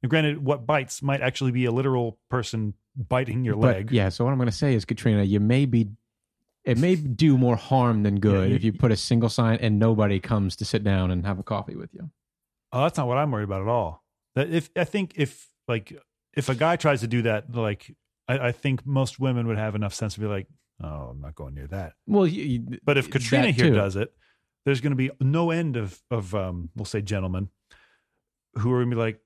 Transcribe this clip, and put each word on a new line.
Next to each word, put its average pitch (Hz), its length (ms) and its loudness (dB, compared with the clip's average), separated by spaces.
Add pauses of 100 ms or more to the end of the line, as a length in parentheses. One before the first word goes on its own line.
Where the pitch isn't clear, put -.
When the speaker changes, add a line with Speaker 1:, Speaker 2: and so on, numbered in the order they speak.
Speaker 1:
Now, 127 60 -2
granted, 151 360 2
what 135 200 0
bites 135 380 -2
might 139 180 0
actually 131 300 0
be 123 140 0
a 117 80 2
literal 123 460 0 (120)
person 110 440 -4 (220)
biting 127 480 -2
your 107 120 0
Speaker 2:
But, 113 200 4
Speaker 1:
leg. 107 140 -6
Speaker 2:
yeah, 104 200 2
so 120 140 -2
what 127 60 0
I'm 139 80 0
gonna 120 140 0
say 139 220 2
is, 107 100 0
Katrina, 107 400 2
you 101 160 2
may 123 260 4
be, 117 220 2 (760)
it 120 140 2
may 180 160 4
do 147 420 4
more 123 200 4
harm 117 480 2
than 101 160 2
good 98 240 4
Speaker 1:
Yeah, 95 60 2
you, 101 40 4
Speaker 2:
if 98 100 0
you 110 80 2
put 117 200 4
a 107 40 2
single 117 320 2
sign 113 320 2
and 107 180 2
nobody 107 420 2
comes 98 360 -2
to - 80 -6
sit 104 200 -2
down 95 260 2
and 90 160 -2
have 98 120 -4
a 98 40 -8
coffee 101 320 -6
with - 180 -14
you. 165 180 -16 (600)
Speaker 1:
Oh, 127 120 0
that's 165 120 0
not 135 120 -2
what 127 100 0
I'm 151 140 0
worried 107 120 -2
about 95 180 -4
at 101 60 -4
all. 107 360 -2 (320)
That 143 140 -2
if, 165 260 -4
I 180 80 0
think 190 320 -6
if, 139 320 -4 (200)
like, 113 240 -4 (420)
if 139 140 -4
a 135 60 0
guy 160 220 2
tries 143 240 2
to 113 80 -4
do 120 140 0
that, 110 320 -2
like, 110 400 -4 (340)
I, 127 200 0
I 120 40 -2
think 131 340 -4
most 135 320 0
women 127 300 0
would 107 100 -2
have 107 160 -4
enough 104 200 -4
sense 107 200 -6
to 104 60 -12
be 107 60 -4
like, 98 200 -6 (360)
"Oh, 76 280 -10
I'm 69 100 -14
not 76 140 -14
going 69 200 -14
near 71 120 -12
that." 90 280 -10 (120)
Speaker 2:
Well, 202 160 4
y-, 151 380 -2 (100)
y-, 123 140 -10
Speaker 1:
But 147 120 2
if 135 140 -2
Katrina 135 360 2
Speaker 2:
that 180 100 2
Speaker 1:
here 123 140 6
Speaker 2:
too. 123 40 6
Speaker 1:
does 98 220 2
it, 104 180 -4 (500)
there's 139 160 0
gonna 139 140 0
be 131 240 0
no 160 320 2
end 160 260 -2
of, 104 240 -6 (120)
of, 101 220 -4
um, 90 420 -4
we'll 107 80 -8
say 107 180 -4
gentlemen 95 460 -4 (1040)
who 120 180 0
are 123 120 2
gonna 120 100 -2
be 117 60 -2
like 113 260 -4